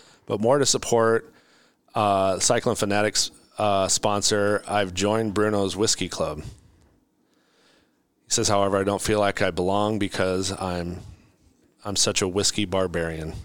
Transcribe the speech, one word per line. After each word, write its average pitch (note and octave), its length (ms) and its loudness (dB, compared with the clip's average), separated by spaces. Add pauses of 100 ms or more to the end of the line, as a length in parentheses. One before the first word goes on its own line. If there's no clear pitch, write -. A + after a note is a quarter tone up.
(240)
but A2 160 -6
more A#2+ 180 2
to C3+ 60 0
support, A2+ 640 2 (640)
uh, F#2+ 440 2
Cyclone A#2 380 0
Fanatics, G#2 540 0 (280)
uh, G2 300 2
sponsor. G2+ 800 0
I've G2+ 280 0
joined G#2 400 0
Bruno's G2+ 420 0
Whiskey G2+ 320 0
Club." D#2 320 -4
He - 60 -12 (1800)
says, A2 200 0
"However, G2+ 300 2
I G2 60 2
don't G2 180 0
feel G#2+ 180 2
like G2+ 220 0
I F#2+ 80 2
belong G2+ 480 0
because F#2+ 600 -2
I'm, F2+ 420 -4 (840)
I'm G2 120 -8
such - 260 0
a G2 60 2
whiskey G2+ 360 0
barbarian." E2+ 720 -2 (100)